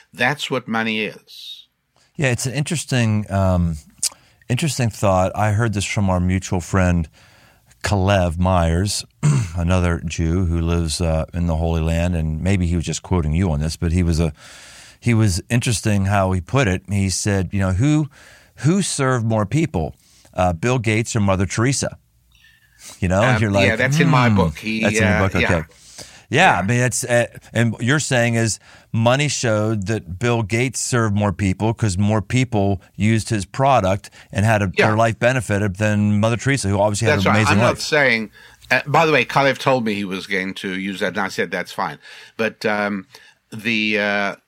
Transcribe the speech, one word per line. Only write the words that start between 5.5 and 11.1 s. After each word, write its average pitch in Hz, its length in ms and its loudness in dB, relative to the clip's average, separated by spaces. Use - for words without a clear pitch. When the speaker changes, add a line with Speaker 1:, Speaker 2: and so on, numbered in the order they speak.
Speaker 2:
heard 107 220 0
this 98 120 -2
from 101 240 0
our 92 100 2
mutual 92 420 0
friend, 87 480 2
Kalev 92 540 2
Myers, 90 640 0
<clears throat> 98 260 -2
another 87 480 0
Jew 85 400 0
who 82 160 0
lives, 82 400 -2
uh, 80 320 0